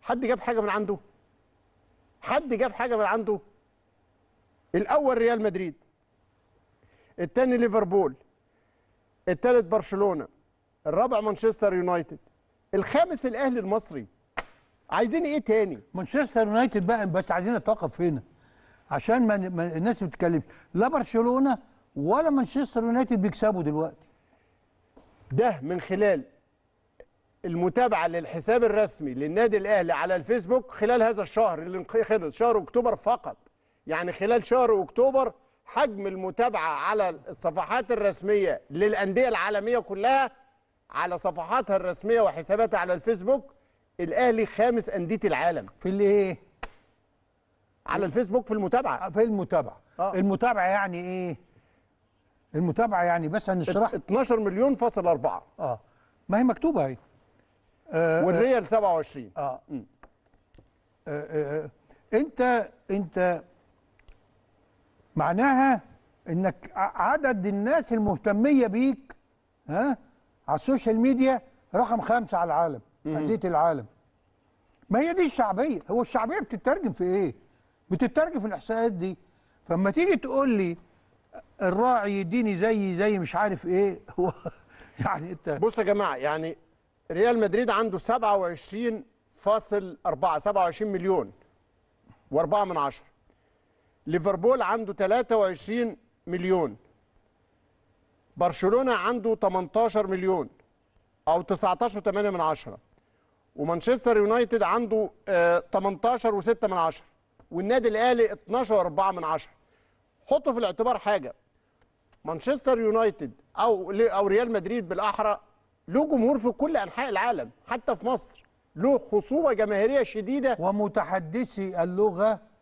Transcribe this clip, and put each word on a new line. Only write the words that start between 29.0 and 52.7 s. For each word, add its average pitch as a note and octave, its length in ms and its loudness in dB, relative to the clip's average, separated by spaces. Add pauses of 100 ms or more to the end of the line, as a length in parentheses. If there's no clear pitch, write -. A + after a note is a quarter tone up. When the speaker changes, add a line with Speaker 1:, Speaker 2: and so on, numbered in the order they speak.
Speaker 1:
للنادي F#3 420 0
الأهلي G3 360 2
على E3+ 240 0
الفيسبوك A3 540 0
خلال A#3 320 2
هذا A3 200 2
الشهر F3+ 400 0
اللي F3+ 220 -8
انق-، A3+ 180 0
خلص، F#3 340 -2
شهر A3+ 220 2
أكتوبر A3+ 380 0
فقط. G3+ 400 -4 (500)
يعني E3+ 260 -4
خلال A3 340 0
شهر A#3 360 4
أكتوبر C4 500 2 (320)
حجم G#3+ 420 -2
المتابعة F#3+ 640 -2
على F3+ 380 0 (200)
الصفحات F#3 600 -4
الرسمية G3+ 720 0 (100)
للأندية G3 580 2
العالمية G#3 500 0
كلها A#3+ 520 0 (600)
على F3 280 -4
صفحاتها F#3+ 580 -2
الرسمية F#3+ 440 0
وحساباتها G3 580 0
على F3+ 160 0
الفيسبوك، A3 600 -2 (460)
الأهلي A3 460 2
خامس A#3 420 0
أندية F#3 360 -4
العالم. D#3 420 0 (140)
Speaker 2:
في - 80 -6
الإيه؟ G3 480 2 (1500)
Speaker 1:
على F#3+ 200 -2
الفيسبوك G#3+ 400 -2
في A3 80 -4
المتابعة. F#3+ 560 -2
Speaker 2:
في G3+ 120 2
المتابعة. F#3 580 -2 (200)
Speaker 1:
آه. F#3 140 -2
Speaker 2:
المتابعة G3 520 2
يعني F#3+ 340 -2
إيه؟ F3+ 360 -6 (1160)
المتابعة F3+ 500 0